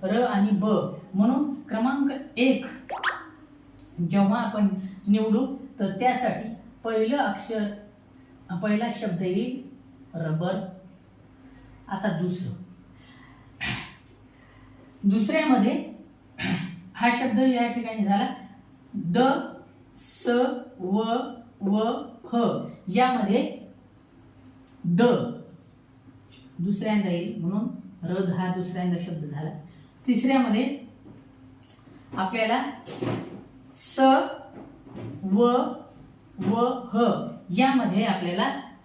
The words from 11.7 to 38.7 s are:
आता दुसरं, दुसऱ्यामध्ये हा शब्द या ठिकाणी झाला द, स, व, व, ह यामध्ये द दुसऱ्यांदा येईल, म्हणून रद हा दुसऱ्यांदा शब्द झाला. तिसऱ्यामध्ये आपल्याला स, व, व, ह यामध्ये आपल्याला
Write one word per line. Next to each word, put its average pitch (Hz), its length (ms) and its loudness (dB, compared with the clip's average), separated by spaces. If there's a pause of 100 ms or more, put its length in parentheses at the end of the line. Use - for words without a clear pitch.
आता 202 220 -2 (100)
दुसरं, 175 340 -2 (2500)
दुसऱ्यामध्ये 208 680 4 (1200)
हा 240 160 2 (100)
शब्द 240 200 0
या 240 340 4
ठिकाणी 220 320 -2
झाला 208 220 2 (680)
द, 170 240 -2 (800)
स, - 320 -6 (500)
व, 196 240 0 (580)
व, 202 220 2 (500)
ह 233 80 2 (540)
यामध्ये 247 500 4 (1400)
द 175 180 4 (1600)
दुसऱ्यांदा 202 500 0
येईल, 175 320 -4
म्हणून 202 260 -2 (360)
रद 180 300 0
हा 180 200 -2
दुसऱ्यांदा 180 520 -4
शब्द 156 200 -8
झाला. 147 240 -8 (580)
तिसऱ्यामध्ये 254 680 2 (1400)
आपल्याला 220 440 0 (1120)
स, - 260 -6 (1200)
व, 202 220 4 (920)
व, 214 260 2 (280)
ह 226 180 4 (460)
यामध्ये 233 480 4
आपल्याला 180 440 0 (360)